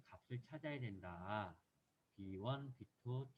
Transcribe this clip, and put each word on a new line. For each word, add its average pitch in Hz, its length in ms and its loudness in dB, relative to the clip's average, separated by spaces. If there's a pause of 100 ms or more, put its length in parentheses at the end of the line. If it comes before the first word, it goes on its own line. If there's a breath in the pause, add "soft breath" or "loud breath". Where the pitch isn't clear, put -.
값을 - 380 -6
찾아야 - 360 -2
된다. 95 760 0 (580)
비원, 113 600 0
비투, 127 640 -2